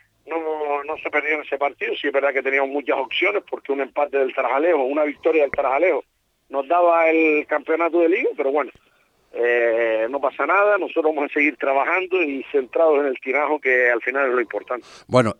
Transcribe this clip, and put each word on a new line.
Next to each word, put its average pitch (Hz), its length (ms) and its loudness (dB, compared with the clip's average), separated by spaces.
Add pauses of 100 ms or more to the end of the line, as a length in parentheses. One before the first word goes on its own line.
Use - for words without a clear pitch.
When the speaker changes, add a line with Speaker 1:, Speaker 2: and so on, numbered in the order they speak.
(260)
Speaker 1:
no, 151 580 -4
no 151 140 -8
se 165 120 -8
perdió 151 240 0
en 147 80 -4
ese 135 160 -6
partido. 143 380 -4
Sí - 100 -6
es 135 60 -2
verdad 139 200 2
que 131 100 0
teníamos 135 280 0
muchas 139 260 -2
opciones, 180 540 -2
porque - 220 -8
un 139 80 -2
empate 143 380 -2
del 131 140 0
Tarajalejo, 135 520 0
una 143 180 0
victoria 156 400 0
del 135 80 6
Tarajalejo, 143 540 0 (440)
nos 135 200 -4
daba 170 420 4
el 160 360 2
campeonato 160 540 0
de 165 80 4
liga, 247 280 0
pero 135 160 -2
bueno, 139 180 -2 (640)
eh, 117 760 0
no 139 100 -4
pasa 139 240 -2
nada, 202 320 2
nosotros 156 380 -2
vamos 143 160 -4
a - 20 -16
seguir 147 240 0
trabajando 170 640 0
y 139 300 -4
centrados 143 480 2
en 143 60 -2
el - 120 -4
tirajo, 143 400 -2
que 123 320 2
al 117 120 -2
final 135 260 -2
es 123 60 -2
lo 123 80 0
importante. 107 440 -8 (200)
Speaker 2:
Bueno, 120 340 2